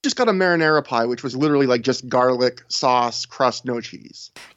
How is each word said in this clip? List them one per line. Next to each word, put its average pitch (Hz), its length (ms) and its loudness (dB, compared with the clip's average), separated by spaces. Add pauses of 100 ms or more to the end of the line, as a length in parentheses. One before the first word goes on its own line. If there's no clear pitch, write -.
just - 140 -4
got 247 100 0
a 220 60 4
marinara 165 520 2
pie, 117 220 0
which 120 160 -4
was 123 140 -8
literally, 139 300 2
like, 123 160 2
just 127 260 -2
garlic, 123 580 0
sauce, 123 580 0
crust, - 400 -2
no 120 160 -4
cheese. - 520 -18 (240)